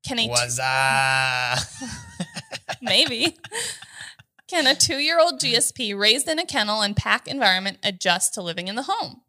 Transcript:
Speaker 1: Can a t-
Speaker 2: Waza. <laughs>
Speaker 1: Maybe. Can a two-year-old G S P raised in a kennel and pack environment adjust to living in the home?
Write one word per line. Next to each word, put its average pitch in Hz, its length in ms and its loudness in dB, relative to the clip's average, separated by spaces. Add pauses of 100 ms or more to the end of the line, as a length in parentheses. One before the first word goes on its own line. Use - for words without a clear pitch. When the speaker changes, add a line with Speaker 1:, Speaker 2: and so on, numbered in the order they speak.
Speaker 1:
Can 247 120 -4
a 226 60 2
t- 226 40 -2
Speaker 2:
Waza. 131 1300 2 (680)
<laughs> - 540 -14
Speaker 1:
Maybe. 254 560 0 (1080)
Can 320 180 0
a 269 80 4
two-year-old 311 680 2
G 247 160 0
S - 160 2
P 214 220 -4
raised 220 340 2
in 311 100 0
a 359 80 -2
kennel 214 360 0
and 202 140 0
pack - 320 0
environment 190 540 0
adjust 185 520 0
to 208 80 -8
living 175 260 -6
in 202 80 -8
the 254 60 -4
home? 370 460 -6